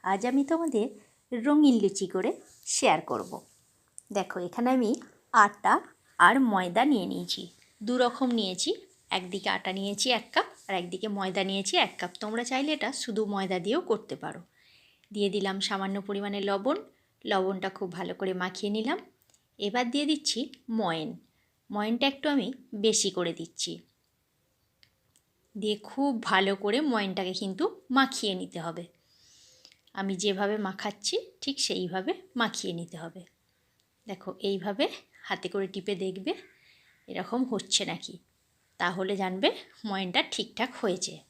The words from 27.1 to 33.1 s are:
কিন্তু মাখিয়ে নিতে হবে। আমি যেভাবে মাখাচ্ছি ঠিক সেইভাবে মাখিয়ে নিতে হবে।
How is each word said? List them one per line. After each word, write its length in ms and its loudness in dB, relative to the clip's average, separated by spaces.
কিন্তু 300 -2
মাখিয়ে 440 2
নিতে 260 -8
হবে। 240 -8
আমি 220 -2
যেভাবে 420 0
মাখাচ্ছি 580 -4
ঠিক 200 -4
সেইভাবে 520 -2
মাখিয়ে 380 -2
নিতে 220 -10
হবে। 260 -12